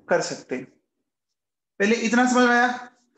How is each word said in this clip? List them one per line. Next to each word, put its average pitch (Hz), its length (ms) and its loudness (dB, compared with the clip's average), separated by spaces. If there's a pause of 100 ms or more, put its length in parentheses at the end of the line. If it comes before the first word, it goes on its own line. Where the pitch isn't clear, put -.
कर 170 120 0
सकते 135 360 -10
हैं। 123 80 -12 (1160)
पहले 214 160 2 (100)
इतना 240 240 2
समझ 247 180 2
में 240 60 2
आया, 240 140 2 (500)